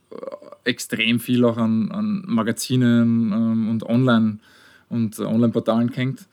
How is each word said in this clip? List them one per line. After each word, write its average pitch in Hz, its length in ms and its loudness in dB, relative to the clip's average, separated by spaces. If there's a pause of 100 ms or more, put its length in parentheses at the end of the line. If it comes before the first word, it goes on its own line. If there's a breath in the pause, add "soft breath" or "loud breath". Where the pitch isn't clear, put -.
(120)
äh, - 40 -14 (540)
extrem 117 500 0
viel 123 260 0
auch 117 120 2
an, 110 340 0
an 107 360 -4
Magazinen, 117 1040 2
ähm, 113 380 0
und 110 140 -4
online 113 540 2 (520 soft breath)
und 113 300 -4
Online-Portalen 113 720 0
gehängt. 131 440 -6